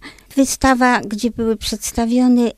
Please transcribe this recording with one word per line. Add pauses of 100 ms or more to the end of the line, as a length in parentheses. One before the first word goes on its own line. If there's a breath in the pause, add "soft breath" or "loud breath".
(360 loud breath)
Wystawa,
gdzie
były
przedstawione